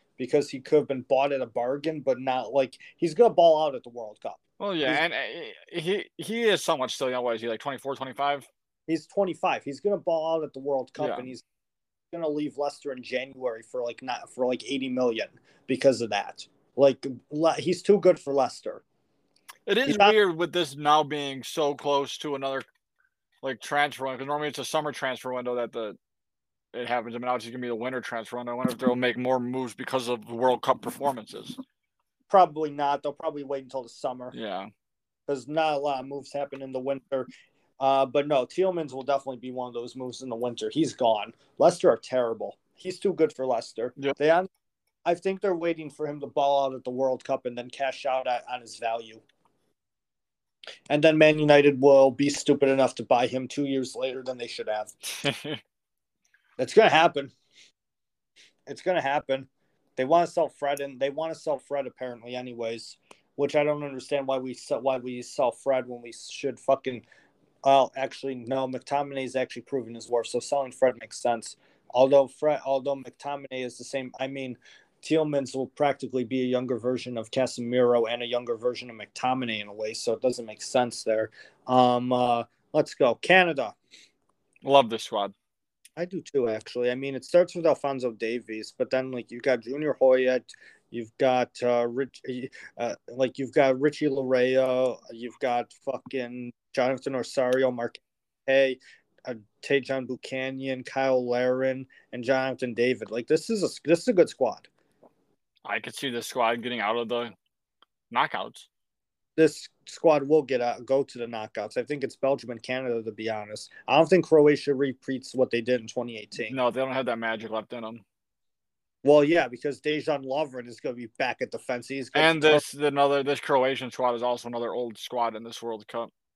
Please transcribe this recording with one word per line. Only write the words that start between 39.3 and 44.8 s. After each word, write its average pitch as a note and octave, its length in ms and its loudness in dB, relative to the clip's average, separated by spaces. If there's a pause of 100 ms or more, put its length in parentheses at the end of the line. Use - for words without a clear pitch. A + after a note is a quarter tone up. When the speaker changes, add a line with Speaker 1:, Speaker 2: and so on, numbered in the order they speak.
Speaker 1:
be B2+ 120 -12
one B2 180 -8
of A#2+ 60 -14
those A#2+ 220 -8
moves B2+ 260 -10
in C3 60 -10
the A#2 80 -4
winter. A#2 340 -4
He's D3 240 0
gone. A2 400 0 (240)
Leicester F3 320 6
are - 80 4
terrible. A2+ 580 -2 (180)
He's F3+ 260 -10
too G3 120 2
good D3+ 220 4
for C3 100 -6
Leicester. A#2+ 520 -4
Speaker 2:
Yep. C#3 200 -2
Speaker 1:
They, D3+ 140 4 (760)